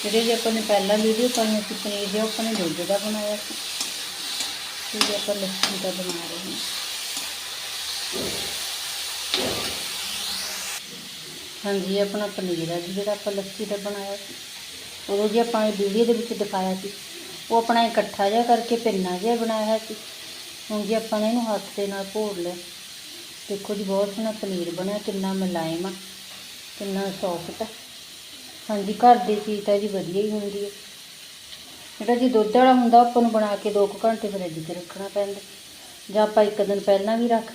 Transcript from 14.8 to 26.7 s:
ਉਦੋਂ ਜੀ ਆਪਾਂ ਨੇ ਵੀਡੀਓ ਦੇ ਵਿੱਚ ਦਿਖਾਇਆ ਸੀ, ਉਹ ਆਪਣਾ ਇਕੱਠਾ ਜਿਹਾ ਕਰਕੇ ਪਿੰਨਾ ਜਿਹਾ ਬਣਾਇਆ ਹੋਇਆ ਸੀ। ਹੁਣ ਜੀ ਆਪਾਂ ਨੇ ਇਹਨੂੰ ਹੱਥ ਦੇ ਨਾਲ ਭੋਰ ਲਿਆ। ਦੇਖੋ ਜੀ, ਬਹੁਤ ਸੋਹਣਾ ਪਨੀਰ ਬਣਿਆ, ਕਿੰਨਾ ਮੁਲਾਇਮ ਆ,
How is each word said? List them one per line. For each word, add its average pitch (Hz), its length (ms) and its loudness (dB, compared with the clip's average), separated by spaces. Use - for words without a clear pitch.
ਉਦੋਂ 208 160 4
ਜੀ 220 100 4
ਆਪਾਂ 226 260 2
ਨੇ 214 60 2
ਵੀਡੀਓ 196 340 4
ਦੇ 233 80 6
ਵਿੱਚ 226 200 0
ਦਿਖਾਇਆ 190 420 0
ਸੀ, 196 160 -8
ਉਹ 233 60 6
ਆਪਣਾ 233 280 4
ਇਕੱਠਾ 202 440 2
ਜਿਹਾ 226 140 4
ਕਰਕੇ 233 320 4
ਪਿੰਨਾ 190 420 0
ਜਿਹਾ 226 180 2
ਬਣਾਇਆ 226 300 0
ਹੋਇਆ 220 120 2
ਸੀ। 220 80 -8
ਹੁਣ 208 140 -2
ਜੀ 202 80 0
ਆਪਾਂ 220 260 0
ਨੇ 214 80 2
ਇਹਨੂੰ 226 260 2
ਹੱਥ 196 240 -4
ਦੇ 202 100 0
ਨਾਲ 196 260 -4
ਭੋਰ 208 240 -2
ਲਿਆ। 175 180 -4
ਦੇਖੋ 202 240 -4
ਜੀ, 208 100 -4
ਬਹੁਤ 196 320 0
ਸੋਹਣਾ 220 160 -2
ਪਨੀਰ 185 400 -4
ਬਣਿਆ, 190 260 -2
ਕਿੰਨਾ 196 360 -2
ਮੁਲਾਇਮ 175 520 0
ਆ, 190 40 -2